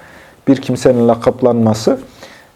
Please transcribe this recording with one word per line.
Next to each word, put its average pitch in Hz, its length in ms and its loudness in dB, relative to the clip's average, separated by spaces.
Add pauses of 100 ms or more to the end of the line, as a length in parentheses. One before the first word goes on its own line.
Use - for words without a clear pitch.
(460)
bir - 140 2
kimsenin 123 460 0
lakaplanması. 117 920 0 (580)